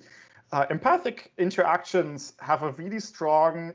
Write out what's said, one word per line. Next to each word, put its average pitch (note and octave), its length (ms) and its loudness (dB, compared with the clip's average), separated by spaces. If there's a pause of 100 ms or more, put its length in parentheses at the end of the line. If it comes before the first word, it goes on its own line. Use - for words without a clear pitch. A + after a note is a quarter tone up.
(560)
uh, C#3 140 4
empathic C4 680 0
interactions F3 1000 0
have D3 240 0
a D3+ 80 -2 (100)
really G3 200 -8
strong E3 720 0